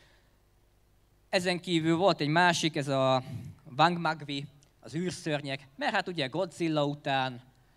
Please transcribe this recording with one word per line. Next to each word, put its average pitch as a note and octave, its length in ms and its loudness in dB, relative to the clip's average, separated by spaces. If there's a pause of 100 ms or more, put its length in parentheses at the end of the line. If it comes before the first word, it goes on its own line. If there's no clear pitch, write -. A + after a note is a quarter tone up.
(1300)
Ezen F3+ 320 0
kívül E3 360 2
volt F3 240 4
egy D3 80 0
másik, E3 480 4
ez C#3+ 120 -2
a C3 340 2 (540)
Wang E3+ 220 4
Magwi, D3 480 -4 (340)
az A#2 140 -14
űrszörnyek, D3 840 -4
mert B3+ 180 -2
hát F#3+ 140 -2
ugye D#3 180 -2
Godzilla D#3 580 -2
után, C3+ 580 -2 (340)